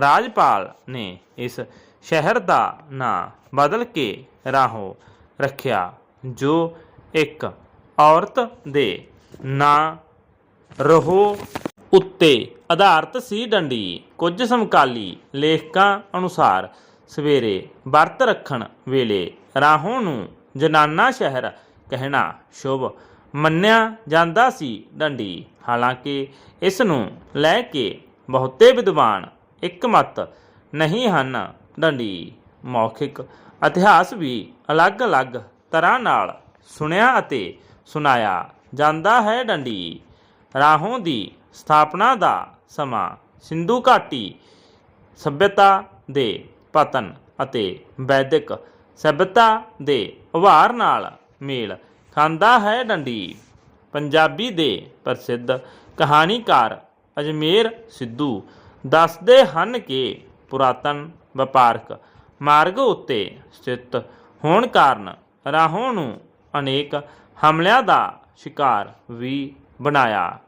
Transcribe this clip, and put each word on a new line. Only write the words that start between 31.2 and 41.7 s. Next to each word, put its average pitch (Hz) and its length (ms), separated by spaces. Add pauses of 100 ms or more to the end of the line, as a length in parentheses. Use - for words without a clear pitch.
ਡੰਡੀ 113 520 (340)
ਮੌਖਿਕ 123 560 (400)
ਇਤਿਹਾਸ 180 520
ਵੀ 127 380 (200)
ਅਲੱਗ-ਅਲੱਗ 160 640 (340)
ਤਰ੍ਹਾਂ 180 280
ਨਾਲ 127 380 (340)
ਸੁਣਿਆ 208 480
ਅਤੇ 107 380 (280)
ਸੁਣਾਇਆ 117 640 (240)
ਜਾਂਦਾ 160 480
ਹੈ। 226 220
ਡੰਡੀ 123 560 (560)
ਰਾਹੋਂ 156 440
ਦੀ 139 320 (220)
ਸਥਾਪਨਾ 175 600